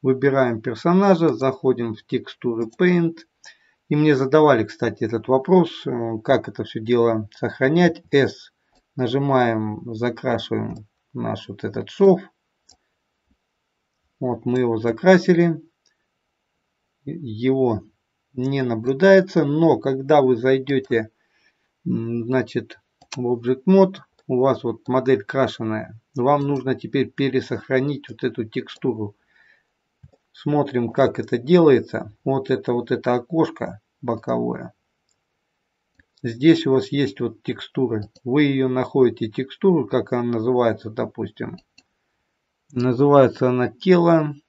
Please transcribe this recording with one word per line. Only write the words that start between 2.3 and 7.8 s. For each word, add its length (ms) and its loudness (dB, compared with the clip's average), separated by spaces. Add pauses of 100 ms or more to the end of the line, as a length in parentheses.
Paint. 380 2 (720)
И 80 0
мне 180 4
задавали, 500 4
кстати, 400 -6
этот 220 -6
вопрос, 600 0
э, 360 -6
как 260 0
это 160 -10
все 160 -10
дело 520 0
сохранять. 760 0